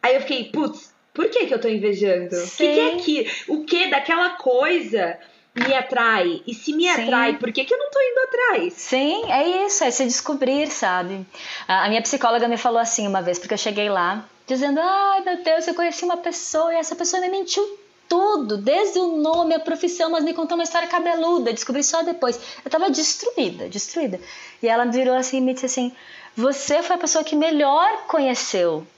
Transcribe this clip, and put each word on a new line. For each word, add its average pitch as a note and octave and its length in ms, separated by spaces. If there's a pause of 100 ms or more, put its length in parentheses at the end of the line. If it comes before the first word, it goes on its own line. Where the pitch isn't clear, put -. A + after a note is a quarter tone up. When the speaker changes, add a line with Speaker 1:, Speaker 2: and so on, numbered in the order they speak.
Speaker 1:
aí B3+ 120
eu C#4 80
fiquei, B3+ 220
"Putz, - 480 (200)
por F4+ 160
que A4 180
que - 80
eu A3+ 60
tô A#3 80
invejando? G3 640
O F3 160
que - 60 (180)
que G#4+ 60
é E4 120
Speaker 2:
Sim. F4 60
Speaker 1:
que, D4 320 (180)
o D4+ 160
que F4 240
daquela E4 420
coisa B3 880 (360)
me B3 200
atrai? A3+ 720
E A#3+ 80
se D4 180
me D#4+ 120
Speaker 2:
Sim. F4+ 40 (140)
Speaker 1:
atrai, A#3 340
por A#3 160
que C4 120
que A4+ 100
eu C5 40
não C#5+ 120
tô C#5 100
indo B4+ 280
atrás?" A4+ 460
Speaker 2:
Sim, D4 560
é F4+ 360
isso, G4 180
é B3+ 60
se B3+ 160
descobrir, C#4 640
sabe? F#3 560 (400)
A, F#3 180
a G3+ 40
minha A3+ 140
psicóloga A#3 460
me A#3 80
falou A#3 220
assim A3+ 280
uma F#3+ 140
vez, F3 180
porque G3 160
eu G#3 40
cheguei G#3 320
lá F#3+ 340 (220)
dizendo, C#4 360
"Ai, G4 400
meu F4+ 200
Deus, E4 260
eu F4 60
conheci E4+ 300
uma F4 120
pessoa E4 560
e E4 40
essa E4 200
pessoa F4 240
me F#4 80
mentiu F#4+ 340 (460)
tudo, F4 480
desde F4 420
o E4+ 200
nome, E4 360
a D#4 60
profissão, E4 500
mas E4 140
me E4 80
contou E4 240
uma E4+ 80
história E4+ 240
cabeluda, E4+ 640
descobri C4 320
só E4 180
depois." D#4+ 380 (240)
Eu C4+ 60
tava E4 200
destruída, C#4 800
destruída. G3+ 500 (440)
E A#3 40
ela A#3 200
virou B3+ 280
assim B3+ 220
e C4 60
me B3+ 120
disse C4 120
assim, B3 260 (420)
"Você C#4 480
foi F4 140
a - 20
pessoa D#4+ 240
que D#4 140
melhor D#4 720
conheceu G3+ 760 (140)